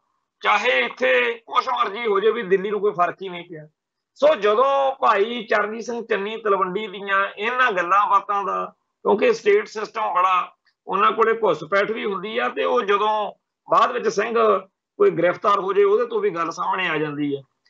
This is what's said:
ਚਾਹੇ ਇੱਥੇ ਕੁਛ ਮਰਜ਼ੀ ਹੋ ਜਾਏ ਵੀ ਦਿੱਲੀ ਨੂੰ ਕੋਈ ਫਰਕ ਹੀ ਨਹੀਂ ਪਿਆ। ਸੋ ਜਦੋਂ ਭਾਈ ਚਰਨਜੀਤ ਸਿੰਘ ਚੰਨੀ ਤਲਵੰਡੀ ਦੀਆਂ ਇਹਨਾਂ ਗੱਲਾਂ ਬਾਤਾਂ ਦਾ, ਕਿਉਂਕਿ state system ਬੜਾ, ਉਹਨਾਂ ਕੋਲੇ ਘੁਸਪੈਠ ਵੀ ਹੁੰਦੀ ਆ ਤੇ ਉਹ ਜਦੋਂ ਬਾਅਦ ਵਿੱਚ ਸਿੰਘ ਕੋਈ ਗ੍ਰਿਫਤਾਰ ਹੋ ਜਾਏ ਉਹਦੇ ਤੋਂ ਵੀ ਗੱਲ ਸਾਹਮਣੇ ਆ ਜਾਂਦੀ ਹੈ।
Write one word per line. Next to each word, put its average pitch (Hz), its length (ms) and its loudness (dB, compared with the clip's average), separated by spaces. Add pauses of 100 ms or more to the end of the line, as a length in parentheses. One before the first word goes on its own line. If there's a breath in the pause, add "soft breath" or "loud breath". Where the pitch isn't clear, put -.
(420)
ਚਾਹੇ 233 440 2
ਇੱਥੇ 240 600 0
ਕੁਛ 247 220 -2
ਮਰਜ਼ੀ 233 400 -2
ਹੋ 196 120 2
ਜਾਏ 220 120 4
ਵੀ 226 120 -2
ਦਿੱਲੀ 190 260 0
ਨੂੰ 208 100 -2
ਕੋਈ 202 120 0
ਫਰਕ 170 300 -2
ਹੀ 190 80 -8
ਨਹੀਂ 175 140 -12
ਪਿਆ। 156 240 -16 (460)
ਸੋ 302 220 4
ਜਦੋਂ 262 560 2
ਭਾਈ 233 520 0
ਚਰਨਜੀਤ 214 400 -2
ਸਿੰਘ 233 220 -8
ਚੰਨੀ 214 320 -4
ਤਲਵੰਡੀ 202 500 -2
ਦੀਆਂ 196 400 -2 (100)
ਇਹਨਾਂ 247 340 0
ਗੱਲਾਂ 185 360 2
ਬਾਤਾਂ 202 360 0
ਦਾ, 185 320 -6
ਕਿਉਂਕਿ 220 580 0
state 214 340 2
system 214 460 -8
ਬੜਾ, 180 380 0 (360)
ਉਹਨਾਂ 202 240 2
ਕੋਲੇ 220 220 2
ਘੁਸਪੈਠ 196 580 0
ਵੀ 240 140 -6
ਹੁੰਦੀ 208 320 -6
ਆ 247 120 -2
ਤੇ - 140 -4
ਉਹ 254 180 0
ਜਦੋਂ 208 500 0 (400)
ਬਾਅਦ 214 200 4
ਵਿੱਚ 220 160 -4
ਸਿੰਘ 220 520 0 (380)
ਕੋਈ 202 140 4
ਗ੍ਰਿਫਤਾਰ 175 480 2
ਹੋ 190 140 -2
ਜਾਏ 196 100 4
ਉਹਦੇ 214 220 2
ਤੋਂ 226 140 -4
ਵੀ 202 100 0
ਗੱਲ 165 220 -4
ਸਾਹਮਣੇ 185 380 -4
ਆ 156 80 -2
ਜਾਂਦੀ 147 400 -4
ਹੈ। 135 40 -14 (280)